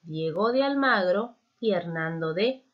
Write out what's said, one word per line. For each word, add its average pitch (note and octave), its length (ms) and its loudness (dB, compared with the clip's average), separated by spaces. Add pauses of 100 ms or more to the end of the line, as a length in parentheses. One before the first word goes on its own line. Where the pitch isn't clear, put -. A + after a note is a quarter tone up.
Diego D#3+ 520 -2
de C4+ 100 4
Almagro A#3+ 720 2 (240)
y A3 140 2
Hernando E3 600 -2
de A#3+ 400 -2